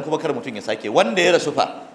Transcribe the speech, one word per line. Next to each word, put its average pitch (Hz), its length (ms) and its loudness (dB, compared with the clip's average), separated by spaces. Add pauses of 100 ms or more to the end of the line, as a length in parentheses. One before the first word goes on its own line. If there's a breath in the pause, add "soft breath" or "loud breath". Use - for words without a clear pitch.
nan - 20 -8
kuma 151 160 -2
kar 151 140 -2
mutum 120 240 -6
ya 101 80 -10
sake. 110 240 -4
Wanda 190 320 2
ya 175 160 4
rasu 151 160 0
fa, - 320 -2 (100)